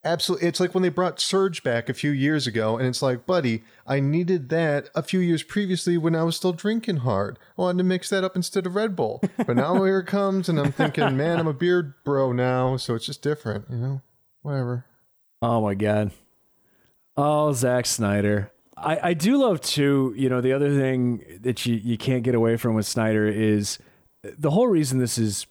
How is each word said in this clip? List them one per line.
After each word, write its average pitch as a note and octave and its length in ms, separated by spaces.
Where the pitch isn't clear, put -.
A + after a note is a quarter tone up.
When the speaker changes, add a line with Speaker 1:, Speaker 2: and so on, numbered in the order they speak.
Speaker 1:
Absolutely. E3+ 440
It's E3 120
like F3+ 140
when F#3 80
they F3 80
brought F3 280
Surge F#3+ 460
back A#2 240
a C3+ 60
few D3 160
years C#3+ 360
ago, A2 300
and B2+ 100
it's B2+ 140
like, B2+ 240
"Buddy, C3+ 380
I C#3 140
needed D#3 500
that D#3+ 440
a D#3+ 80
few - 160
years F3 240
previously F3+ 540
when E3 180
I D#3+ 100
was E3 120
still F#3 160
drinking G#3 460
hard. G#2+ 400
I F3+ 40
wanted F3+ 160
to F3+ 60
mix F#3 260
that G3 120
up F#3 140
instead F#3 300
of F3+ 100
Red G#3+ 200
Bull. A#2 260
But A#2+ 100
now D#3+ 260
here F#3+ 180
it F3+ 60
comes, G3 440
and D#3 100
I'm C#3 120
thinking, D3 440
'Man, E3+ 240
I'm D#3+ 60
a D3+ 80
beer F3 500
bro C3+ 280
now, B2+ 440
so B2 180
it's A#2 120
just - 160
different, B2+ 480
you A#2+ 80
know? C3 240
Whatever.'" B2 420
Speaker 2:
Oh, A#2 220
my G2+ 120
God. G#2 360
Oh, D3+ 360
Zack B2 340
Snyder. G#2 640
I, D#3 220
I F3 40
do F#3+ 240
love, A3 220
too, C#3 560
you C3 120
know, B2+ 120
the B2+ 120
other C#3+ 240
thing B2 640
that B2 220
you, A#2 120
you A2+ 200
can't B2+ 280
get B2 100
away A2+ 220
from A2+ 180
with G#2+ 120
Snyder A2 400
is G#2+ 520
the D3 280
whole A3 180
reason D3 300
this A#2+ 180
is G#2+ 340